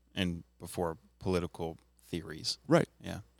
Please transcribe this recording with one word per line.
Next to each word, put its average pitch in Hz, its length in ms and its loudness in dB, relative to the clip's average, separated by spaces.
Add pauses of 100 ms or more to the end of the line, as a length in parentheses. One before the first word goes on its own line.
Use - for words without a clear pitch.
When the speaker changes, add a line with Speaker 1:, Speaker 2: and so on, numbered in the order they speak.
(160)
Speaker 1:
And 87 280 0 (160)
before 87 380 -2 (220)
political 85 580 0 (300)
theories. 82 500 -4 (100)
Speaker 2:
Right. 160 220 6 (100)
Speaker 1:
Yeah. 90 200 -6 (200)